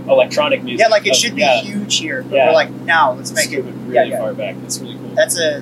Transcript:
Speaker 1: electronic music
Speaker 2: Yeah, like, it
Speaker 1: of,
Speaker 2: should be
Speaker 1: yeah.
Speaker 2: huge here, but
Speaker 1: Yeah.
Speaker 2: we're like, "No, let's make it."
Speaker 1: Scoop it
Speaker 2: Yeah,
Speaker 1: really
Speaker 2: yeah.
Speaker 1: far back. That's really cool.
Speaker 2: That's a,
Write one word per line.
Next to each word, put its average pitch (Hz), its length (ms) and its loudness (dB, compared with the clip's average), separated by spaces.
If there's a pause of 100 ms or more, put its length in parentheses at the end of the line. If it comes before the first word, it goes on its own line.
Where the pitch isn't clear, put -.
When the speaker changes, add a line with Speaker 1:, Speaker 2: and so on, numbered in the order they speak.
Speaker 1:
electronic 135 560 2
music 190 220 2
Speaker 2:
Yeah, 220 60 6
like, 208 140 2
it 202 60 2
Speaker 1:
of, - 60 4
Speaker 2:
should 233 180 -2
be 135 60 0
Speaker 1:
yeah. 131 200 4
Speaker 2:
huge 104 380 -4
here, 139 240 -6
but 131 140 -4
Speaker 1:
Yeah. 131 100 6
Speaker 2:
we're - 60 4
like, 147 180 2 (140)
"No, 165 320 4
let's - 160 -10
make - 140 -2
it." - 40 -8 (120)
Speaker 1:
Scoop 123 40 -10
it - 60 -12 (180)
Speaker 2:
Yeah, - 100 2
Speaker 1:
really 127 100 0
Speaker 2:
yeah. - 100 -2
Speaker 1:
far 107 120 -4
back. - 280 -8
That's - 180 -8
really - 160 -12
cool. - 200 -14
Speaker 2:
That's 160 220 0
a, 151 240 -2